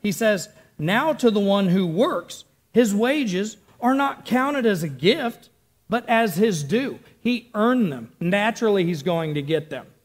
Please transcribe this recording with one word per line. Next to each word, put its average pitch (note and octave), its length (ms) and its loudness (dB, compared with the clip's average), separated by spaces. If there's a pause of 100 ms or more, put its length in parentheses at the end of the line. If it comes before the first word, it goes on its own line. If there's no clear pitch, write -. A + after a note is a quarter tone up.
He G#3 80 0
says, G#3 380 0 (300)
"Now A3+ 340 0
to A#3+ 180 2
the G#3 80 0
one G3+ 300 2
who F#3 180 2
works, F3+ 560 -2 (300)
his A3 220 4
wages A3 640 -2 (240)
are B3+ 140 2
not C#4 320 -2
counted C4 400 -2
as G3 160 0
a E3+ 60 -6
gift, A#3 600 -2 (400)
but A#3+ 200 -2
as A3+ 280 2
his F#3+ 260 2
due." F#3 360 -2 (220)
He A#3+ 340 -4
earned A3 360 2
them. A#2+ 300 -12
Naturally, G3+ 640 0
he's E3 180 -2
going D#3+ 320 -2
to D3 80 -4
get D3+ 280 -2
them. B2+ 160 -12 (180)